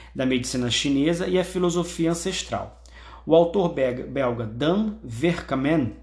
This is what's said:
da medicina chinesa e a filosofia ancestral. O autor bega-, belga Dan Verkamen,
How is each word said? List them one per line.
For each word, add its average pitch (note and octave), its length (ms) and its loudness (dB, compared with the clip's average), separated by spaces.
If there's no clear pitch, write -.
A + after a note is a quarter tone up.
da C3 100 0
medicina B2 440 0
chinesa D3 580 2
e F#3 100 2
a F3+ 60 4
filosofia F3 640 0
ancestral. E3+ 720 -4
O D3+ 120 4
autor E3+ 340 6
bega-, B2+ 380 0
belga A#2+ 400 -2
Dan F3 560 0
Verkamen, C#3 1000 0